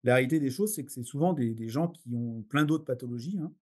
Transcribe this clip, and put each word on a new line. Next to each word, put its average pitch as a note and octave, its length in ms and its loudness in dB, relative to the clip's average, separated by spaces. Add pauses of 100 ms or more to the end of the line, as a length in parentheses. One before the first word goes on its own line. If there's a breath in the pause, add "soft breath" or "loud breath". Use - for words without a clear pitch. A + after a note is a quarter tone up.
La B2 120 6
réalité C3 240 4
des C3+ 120 0
choses, G#3 240 0
c'est C3 100 -8
que - 60 -16
c'est B2 120 -10
souvent D#3+ 300 2
des, A#2 220 0
des A2+ 140 -6
gens D3+ 180 0
qui A#2+ 280 -8
ont A#2 280 -4
plein C#3+ 220 2
d'autres D#3 200 0
pathologies, B2+ 560 -6
hein. D3+ 100 -6 (120)